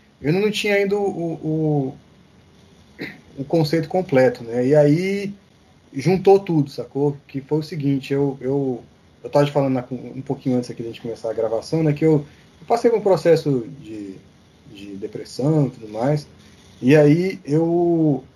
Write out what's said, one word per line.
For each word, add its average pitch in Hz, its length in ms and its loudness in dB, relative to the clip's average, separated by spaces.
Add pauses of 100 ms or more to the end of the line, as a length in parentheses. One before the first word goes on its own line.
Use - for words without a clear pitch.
(200)
eu 143 140 0
não 208 160 2
tinha 208 240 -2
ainda 202 200 2
o, 202 120 0 (840)
o, 139 60 -10 (1400)
o 135 60 -8
conceito 160 440 0
completo, 131 560 2
né? 120 220 -2
E 139 80 4
aí 185 580 2 (600)
juntou 190 460 4
tudo, 160 320 0
sacou? 143 460 -4 (100)
Que 135 140 -10
foi 151 180 -2
o 156 40 -4
seguinte, 143 500 -4
eu, 139 280 0
eu, 131 420 -4 (400)
eu 120 80 -12
tava 143 160 4
te 143 60 -6
falando 139 200 0
na, 127 180 -2
um 123 320 -10
pouquinho 131 360 -4
antes 123 120 -6
aqui 120 120 -12
da 113 60 -8
gente 113 120 -14
começar 113 300 -8
a 107 40 -4
gravação, 110 480 -2
né? 151 100 2
Que 147 120 -2
eu, 156 220 2 (340)
eu - 60 -20
passei - 240 2
por 226 80 2
um - 40 -6
processo 156 640 2 (140)
de, 104 340 -14 (580)
de 101 240 -16
depressão 120 680 -2
e 120 40 -4
tudo - 180 -18
mais, 131 380 -4 (560)
e 127 140 4
aí 170 480 4
eu, 165 800 0 (140)